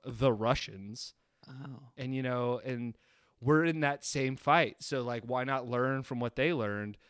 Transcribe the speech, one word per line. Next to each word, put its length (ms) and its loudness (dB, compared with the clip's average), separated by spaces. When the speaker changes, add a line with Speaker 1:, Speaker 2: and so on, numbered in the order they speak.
Speaker 1:
the 300 2
Russians. 800 -2
Speaker 2:
Oh. 360 -14
Speaker 1:
And, 180 -4
you 80 0
know, 400 0
and 320 -6
we're 240 6
in 160 2
that 240 0
same 320 -2
fight. 440 4
So, 220 -4
like, 220 -4
why 200 0
not 220 -2
learn 360 0
from 180 -4
what 160 -2
they 160 2
learned 460 -2